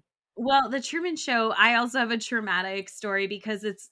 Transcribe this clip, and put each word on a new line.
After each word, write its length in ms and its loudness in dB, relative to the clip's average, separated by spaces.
Well, 320 2
The 120 -2
Truman 360 -4
Show, 380 0
I 200 6
also 240 2
have 100 2
a 80 0
traumatic 720 -2
story 380 -2
because 380 -6
it's 260 -8